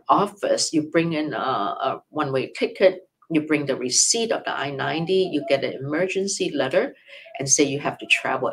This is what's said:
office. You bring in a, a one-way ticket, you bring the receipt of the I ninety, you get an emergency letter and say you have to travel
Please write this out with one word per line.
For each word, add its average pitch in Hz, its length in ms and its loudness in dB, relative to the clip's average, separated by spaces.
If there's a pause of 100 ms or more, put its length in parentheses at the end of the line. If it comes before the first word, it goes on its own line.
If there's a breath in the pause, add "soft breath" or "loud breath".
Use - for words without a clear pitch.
office. 151 640 2
You 151 180 4
bring 170 220 2
in 151 220 -2
a, - 40 -4
a 110 720 -2
one-way 139 480 -2
ticket, 190 500 2 (220)
you 156 140 2
bring 147 240 0
the 135 100 0
receipt 165 560 2
of - 120 -2
the - 140 -4
I 139 120 -4
ninety, 160 600 0
you 147 200 -2
get 139 140 4
an 101 100 -4
emergency 180 800 -2
letter 147 400 0 (440 loud breath)
and 139 120 -4
say 151 140 2
you 139 160 -2
have 131 180 -4
to 117 80 -14
travel 123 460 0